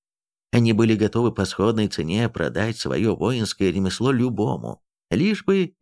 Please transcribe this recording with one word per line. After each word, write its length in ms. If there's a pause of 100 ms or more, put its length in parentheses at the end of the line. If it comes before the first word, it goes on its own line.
(500)
Они 220
были 240
готовы 360
по 120
сходной 420
цене 420
продать 500
свое 360
воинское 560
ремесло 400
любому, 720 (280)
лишь 340
бы 380